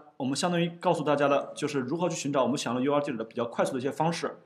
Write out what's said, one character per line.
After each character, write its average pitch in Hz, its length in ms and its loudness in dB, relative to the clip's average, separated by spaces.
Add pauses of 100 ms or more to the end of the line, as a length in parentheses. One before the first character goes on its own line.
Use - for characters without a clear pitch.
(160)
我 - 80 -8
们 135 100 0
相 180 160 0
当 175 120 2
于 170 80 0 (100)
告 180 140 4
诉 151 100 -2
大 147 120 4
家 139 120 4
的 139 280 2
就 147 120 -2
是 139 120 -2
如 127 180 -2
何 175 100 2
去 165 80 -2
寻 143 160 -4
找 139 120 4
我 117 40 2
们 131 100 0
想 127 160 -2
要 123 60 0
的 127 60 0
U 143 80 2
R 147 60 4
L - 20 0
地 147 100 -4
址 120 60 -4
的 110 80 -4
比 - 100 -14
较 117 100 0
快 170 200 0
速 - 80 -4
的 131 60 -2
一 - 20 -6
些 135 100 -2
方 160 220 0
式。 - 320 -6